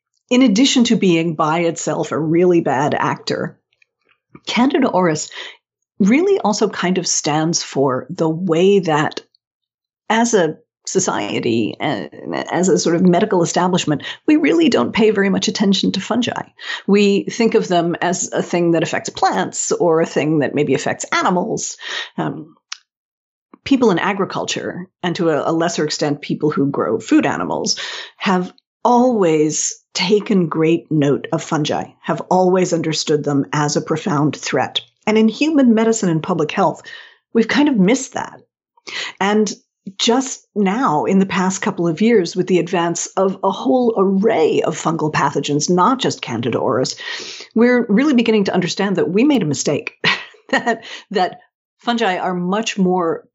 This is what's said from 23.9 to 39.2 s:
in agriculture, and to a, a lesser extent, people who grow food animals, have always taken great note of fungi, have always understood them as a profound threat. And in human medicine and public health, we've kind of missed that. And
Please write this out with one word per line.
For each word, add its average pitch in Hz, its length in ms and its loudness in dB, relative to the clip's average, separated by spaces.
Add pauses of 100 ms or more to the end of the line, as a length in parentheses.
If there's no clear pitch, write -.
in 170 80 0
agriculture, - 880 -4 (140)
and 175 140 -2
to 165 120 0
a, 147 220 0
a - 20 0
lesser 165 320 -2
extent, 147 360 -4
people - 280 -4
who 139 220 -2
grow 110 280 -2
food 294 280 0
animals, 80 520 -4 (380)
have 185 340 -2 (320)
always 202 1000 2 (100)
taken 190 540 0
great 160 420 0
note 139 420 2
of 160 120 -2
fungi, 147 480 -2 (100)
have 160 200 -4 (100)
always 180 420 2
understood 156 500 -2
them 143 300 0
as 147 220 0
a 160 60 -2
profound 151 540 -2
threat. - 460 -4 (240)
And 214 120 2
in 220 100 6
human 277 480 2
medicine 220 340 2
and 160 140 0
public 160 280 -2
health, 175 300 0 (520)
we've 226 140 2
kind 294 220 2
of 262 80 0
missed 202 360 2
that. - 280 -10 (800)
And 208 340 2 (440)